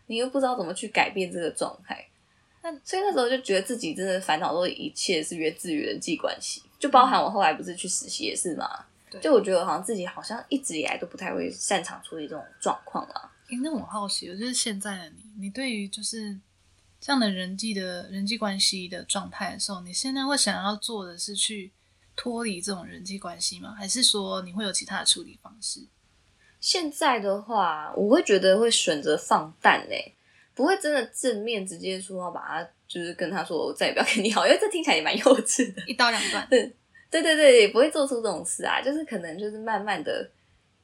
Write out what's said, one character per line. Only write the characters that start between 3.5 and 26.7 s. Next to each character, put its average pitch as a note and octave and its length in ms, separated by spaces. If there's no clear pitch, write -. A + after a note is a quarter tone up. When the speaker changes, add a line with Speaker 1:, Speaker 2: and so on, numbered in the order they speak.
Speaker 1:
得 F#3+ 60
自 A#3 140
己 F3 180
真 F#3 120
的 F#3+ 140
烦 D#3 200
恼 C#3 140
的 F3+ 160
一 - 220
切 E3 320
是 F3 120
源 D#3+ 200
自 F3 180
于 D3 80
人 - 180
际 E3+ 160
关 - 240
系， - 220
就 C#4+ 120
包 B3+ 160
含 G#3 160
我 D3 80
后 G3+ 120
来 D#3+ 120
不 - 100
是 F3 120
去 F#3 120
实 - 200
习 - 180
也 - 100
是 E3 200
嘛。 - 120
Speaker 2:
嗯。 - 60
对。 G3 100
Speaker 1:
就 D#4+ 120
我 A3 80
觉 G3+ 100
得 F3+ 140
好 E3+ 80
像 E3+ 100
自 A#3 120
己 F3+ 100
好 - 160
像 A#3 260
一 C#4 120
直 E3 180
以 D3+ 60
来 - 140
都 F3 100
不 E3+ 100
太 F3+ 160
会 E3+ 180
擅 F#3 320
长 - 200
处 - 140
理 D3+ 100
这 D#3+ 80
种 C#3+ 100
状 - 260
况 - 240
啦。 - 220
Speaker 2:
诶， B3 140
那 D#4+ 100
我 B3 60
好 G3 280
奇， - 200
就 F3 80
是 A#3+ 180
现 A3 260
在 G3 180
的 E3+ 120
你， G3+ 380
你 - 20
对 B3+ 220
于 G#3 160
就 G#3+ 160
是 G#3 340
这 - 100
样 C#4 80
的 A3 100
人 F#3 280
际 A3 160
的， F#3 360
人 G3 160
际 A3 120
关 G3+ 200
系 F#3+ 300
的 F3+ 160
状 F#3 260
态 F3+ 240
的 G3 60
时 G#3 120
候， F3+ 100
你 F3+ 100
现 C4 240
在 C4+ 80
会 C#4 140
想 F#3+ 260
要 G#3 140
做 G#3 280
的 F3 120
是 G3+ 180
去 G3 360
脱 A#3 280
离 F#3+ 180
这 G3+ 100
种 F3 140
人 E3+ 180
际 G3 140
关 F3 240
系 F3+ 180
吗？ G3 160
还 G3+ 120
是 A#3+ 160
说 F#3+ 400
你 F3 100
会 G#3+ 100
有 G3 80
其 - 140
他 G3 140
的 - 60
处 F3+ 180
理 - 180
方 - 180
式？ - 200
Speaker 1:
现 E4 320